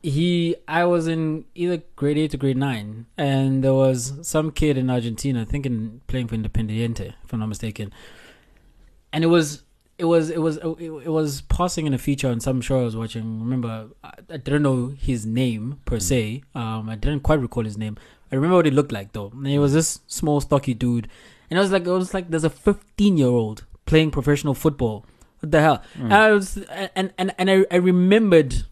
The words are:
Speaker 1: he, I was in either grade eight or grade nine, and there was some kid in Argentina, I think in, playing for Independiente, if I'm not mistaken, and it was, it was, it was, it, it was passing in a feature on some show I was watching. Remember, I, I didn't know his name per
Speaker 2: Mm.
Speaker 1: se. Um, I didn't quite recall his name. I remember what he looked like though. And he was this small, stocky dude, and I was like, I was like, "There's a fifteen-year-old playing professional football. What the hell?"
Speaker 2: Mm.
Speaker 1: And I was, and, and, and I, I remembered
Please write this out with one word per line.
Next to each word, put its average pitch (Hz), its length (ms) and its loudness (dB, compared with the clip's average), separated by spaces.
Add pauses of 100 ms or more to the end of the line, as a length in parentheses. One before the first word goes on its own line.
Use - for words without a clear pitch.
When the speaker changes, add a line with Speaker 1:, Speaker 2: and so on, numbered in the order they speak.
Speaker 1:
he, 170 520 0 (140)
I 170 160 0
was 175 240 2
in 160 460 -4
either 175 280 -4 (140)
grade 147 220 0
eight 151 160 -2
or - 20 -8
grade 135 220 0
nine, 113 480 -6 (100)
and 135 480 0
there 135 100 4
was 131 380 2 (100)
some 156 300 -2
kid 147 240 2
in 127 140 0
Argentina, 120 520 -2
I - 20 -4
think 139 220 -4
in, 113 400 -4
playing 123 220 -4
for 117 80 -6
Independiente, 110 800 -4 (100)
if - 80 -12
I'm 117 80 -4
not 107 80 -4
mistaken, 104 440 -8 (1200)
and 160 120 -2
it 165 40 4
was, 156 340 2 (360)
it 175 60 -4
was, 165 260 2
it 160 80 -4
was, 156 200 -2
it, - 80 -8 (140)
it 156 300 -12
was 151 320 -2
passing 175 440 -2
in 139 80 0
a 120 40 -2
feature 139 300 -2
on 117 120 -2
some 131 200 -2
show 131 200 0
I 123 40 0
was 113 120 -4
watching. 113 440 -8
Remember, 113 480 -6 (140)
I, - 80 -20 (200)
I 165 60 -12
didn't 143 260 -2
know 127 260 0 (100)
his 120 260 -2
name 117 600 -2
per 123 140 -4
Speaker 2:
Mm. 101 40 -4
Speaker 1:
se. 117 400 -2 (120)
Um, 110 360 -6
I 110 60 -8
didn't 139 240 -2
quite 151 200 2
recall 117 240 -4
his 104 140 -8
name. 107 180 -6 (340)
I - 60 -6
remember 170 200 4
what 170 100 6
he 147 60 4
looked 139 200 2
like 98 200 -10
though. 104 200 -8
And 135 140 -10
he 143 120 2
was 143 140 4
this 160 360 0
small, 147 320 0
stocky 135 340 0
dude, 117 340 -2 (420)
and 170 80 0
I 196 40 4
was 196 100 2
like, 175 140 0
I 180 60 -2
was 185 220 -2
like, 180 160 -6
"There's 160 140 0
a 156 60 2
fifteen-year-old 131 1120 0 (220)
playing 156 240 4
professional 143 440 0
football. 120 520 -2 (320)
What 156 140 -6
the 156 80 4
hell?" 151 220 4 (140)
Speaker 2:
Mm. - 80 -10
Speaker 1:
And 202 100 2
I 214 180 8
was, 196 240 0 (400)
and, 190 200 -2
and, 190 220 -2
and 190 120 2
I, 190 200 6
I 180 60 2
remembered 180 960 6